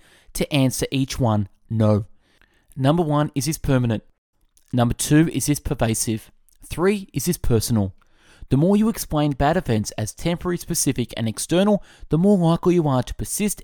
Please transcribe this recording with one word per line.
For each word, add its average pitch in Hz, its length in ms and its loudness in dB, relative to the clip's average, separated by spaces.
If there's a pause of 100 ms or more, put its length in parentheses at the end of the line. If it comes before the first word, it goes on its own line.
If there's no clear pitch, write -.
(340)
to - 200 -4
answer 131 380 2
each 135 280 -4
one 107 300 0 (200)
no. 107 360 2 (680)
Number 143 280 2
one, 147 320 0
is 127 100 -2
this 156 120 -4
permanent? 123 460 0 (680)
Number 120 220 2
two, 151 360 4
is - 180 -4
this 147 120 0
pervasive? 113 720 -4 (340)
Three, 196 480 -2
is 135 120 -4
this 175 120 0
personal? 107 580 0 (540)
The 135 80 2
more 180 180 4
you 214 140 4
explain 151 420 -2
bad 143 260 0
events 110 340 -2
as 107 220 -8
temporary, 175 440 -4
specific, 127 580 -4
and 113 120 -4
external, 190 560 0 (260)
the 151 80 2
more 196 200 4
likely 170 380 2
you 160 120 2
are 127 160 2
to - 120 -8
persist - 480 -4